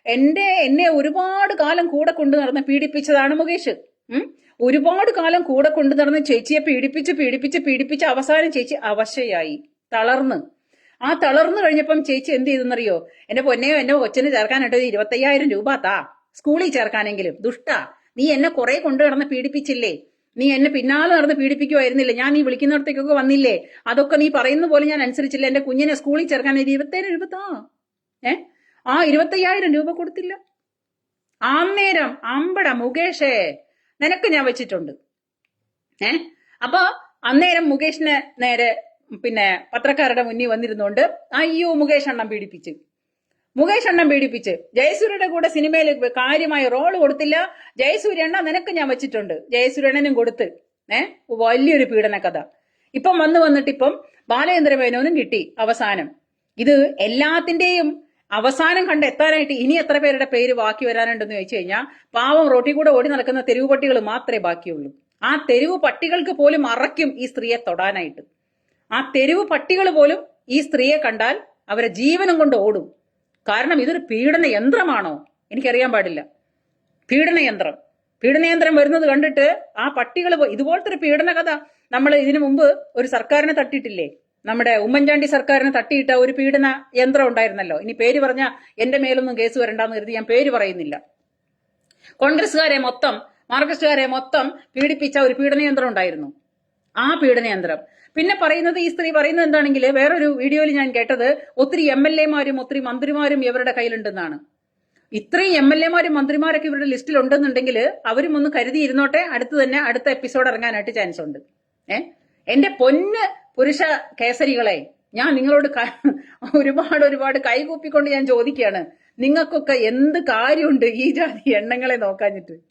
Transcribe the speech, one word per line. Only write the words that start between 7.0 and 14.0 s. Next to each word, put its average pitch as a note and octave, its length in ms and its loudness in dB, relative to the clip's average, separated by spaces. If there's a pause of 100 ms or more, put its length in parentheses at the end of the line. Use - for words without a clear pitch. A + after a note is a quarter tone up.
പീഡിപ്പിച്ച്, C#4 460 -2
പീഡിപ്പിച്ച് C#4 480 -2
അവസാനം D4+ 460 2
ചേച്ചി C4 220 -4
അവശയായി, G#3 880 -4 (300)
തളർന്ന് A#3+ 640 -2 (460)
ആ C#4 100 -2
തളർന്നു D#4+ 500 2
കഴിഞ്ഞപ്പം D4+ 420 2
ചേച്ചി C4+ 280 -2
എന്ത് C4 180 0
ചെയ്തെന്നറിയോ? A#3+ 580 -2 (220)
"എന്റെ B3 120 -2
പൊന്നെയോ, C4 340 0
എന്നെ C4+ 180 0
കൊച്ചിനെ C4+ 360 0